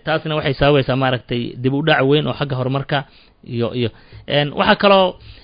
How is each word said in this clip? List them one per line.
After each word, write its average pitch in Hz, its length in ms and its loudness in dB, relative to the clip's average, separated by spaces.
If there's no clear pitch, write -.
taasna 156 320 -4
waxay 147 180 -2
sababaysaa 139 420 2
maaragtay 123 640 -4
dib 131 160 -2
u 143 120 -2
dhac 151 180 4
weyn 143 240 2
oo 120 60 -4
xagga 135 220 -6
horumarka 135 500 -4
iyo, 117 260 -4
iyo. 120 160 -2
Een, 143 260 0
waxaa 196 220 2
kaloo, 196 400 4